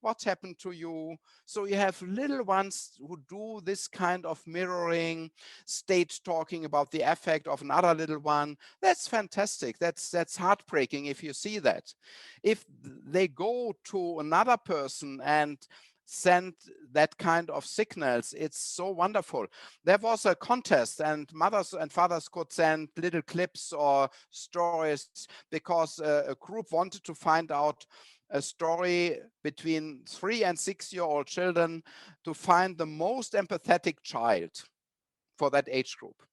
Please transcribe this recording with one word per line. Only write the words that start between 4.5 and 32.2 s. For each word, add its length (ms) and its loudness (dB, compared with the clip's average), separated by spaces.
state 580 0
talking 400 -4
about 260 0
the 120 -2
affect 460 2
of 140 -4
another 320 4
little 260 -4
one. 360 0
That's 260 4
fantastic. 680 -2
That's, 320 -2
that's 260 -2
heartbreaking 680 0
if 160 -8
you 100 -8
see 280 -6
that. 340 0
If 220 2
they 460 -2
go 460 -4
to 360 -4
another 360 4
person 680 -6
and 340 2
send 460 2
that 240 4
kind 320 0
of 160 -6
signals, 720 -2
it's 220 -6
so 320 -6
wonderful. 560 -2
There 120 6
was 300 2
a 80 6
contest, 680 0
and 320 -4
mothers 400 0
and 180 -6
fathers 380 0
could 240 -10
send 460 2
little 240 -2
clips 500 -6
or 380 4
stories 800 -2
because, 500 -2
uh, 280 2
a 60 -4
group 380 -10
wanted 320 -2
to 100 -10
find 360 2
out 360 0
a 140 0
story 760 0
between 640 -4
three 380 -2
and 140 0
six-year-old 680 -2
children 560 0